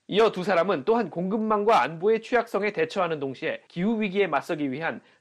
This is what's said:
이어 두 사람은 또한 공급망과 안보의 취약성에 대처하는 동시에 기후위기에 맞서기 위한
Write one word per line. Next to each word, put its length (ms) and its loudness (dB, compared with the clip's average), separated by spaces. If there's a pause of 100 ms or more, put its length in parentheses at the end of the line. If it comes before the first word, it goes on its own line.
이어 220 4
두 120 -4
사람은 420 0
또한 240 2
공급망과 720 2
안보의 400 0
취약성에 500 0
대처하는 480 -2
동시에 480 -6
기후위기에 600 0
맞서기 440 -2
위한 300 -6 (200)